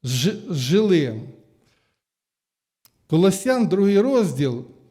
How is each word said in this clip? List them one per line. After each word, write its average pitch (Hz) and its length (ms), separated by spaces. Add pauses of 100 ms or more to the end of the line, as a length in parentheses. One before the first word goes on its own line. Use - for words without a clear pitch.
жи-, 156 500
жили. 147 640 (1900)
Колосян, 190 600
другий 196 340
розділ 143 640 (260)